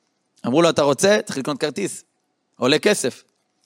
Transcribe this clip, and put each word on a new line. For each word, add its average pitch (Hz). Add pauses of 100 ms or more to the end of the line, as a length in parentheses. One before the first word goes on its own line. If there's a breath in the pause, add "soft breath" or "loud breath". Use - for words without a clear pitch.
(460)
אמרו 135
לו, 170
"אתה 151
רוצה? 180
צריך -
לקנות 135
כרטיס. - (540)
עולה 139
כסף." 190 (420)